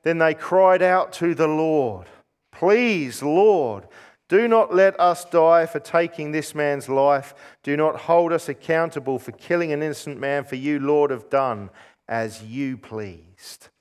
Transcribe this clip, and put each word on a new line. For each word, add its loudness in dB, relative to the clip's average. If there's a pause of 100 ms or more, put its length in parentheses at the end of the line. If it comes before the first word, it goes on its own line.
Then 0
they 2
cried 4
out 0
to -2
the 0
Lord, -2 (420)
"Please, 0
Lord, 2 (400)
do 4
not 2
let 4
us 2
die 4
for -8
taking -4
this -6
man's -4
life. 0 (280)
Do -4
not -2
hold 2
us -4
accountable -4
for -12
killing -4
an -4
innocent -8
man, -4
for -10
you, -4
Lord, 2
have -8
done -2 (360)
as -6
you -8
pleased." -16 (100)